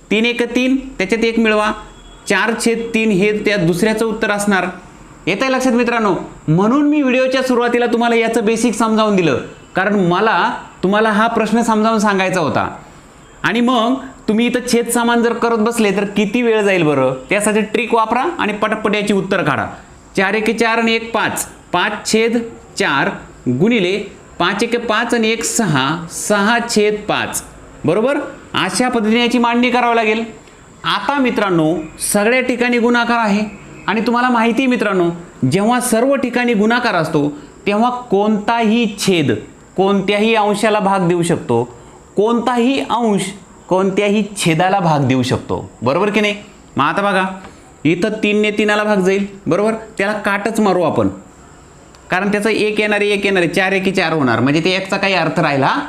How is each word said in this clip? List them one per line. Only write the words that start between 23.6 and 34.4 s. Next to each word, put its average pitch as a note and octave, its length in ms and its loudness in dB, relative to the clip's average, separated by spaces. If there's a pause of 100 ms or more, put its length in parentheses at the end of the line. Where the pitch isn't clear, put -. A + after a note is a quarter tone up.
पाच G3 240 0
एके A#3 160 0
पाच A#3 360 -2
आणि A3+ 160 2
एक A3+ 140 -2
सहा, D#3+ 600 -2 (220)
सहा G#3 300 2 (160)
छेद G#3+ 200 2 (140)
पाच. A#2+ 340 -2 (420)
बरोबर? A3 340 0 (360)
अशा F#3 340 0
पद्धतीने A3+ 320 0
याची A#3+ 180 2
मांडणी A#3+ 320 2
करावी A#3+ 260 2
लागेल. A3+ 280 2 (600)
आता G3+ 340 -2
मित्रांनो, F#3+ 580 2 (360)
सगळ्या A3 280 2
ठिकाणी B3 380 0
गुणाकार A#3 400 2
आहे G#3+ 240 0 (440)
आणि G#3 140 0
तुम्हाला A#3+ 280 0
माहिती A#3 340 0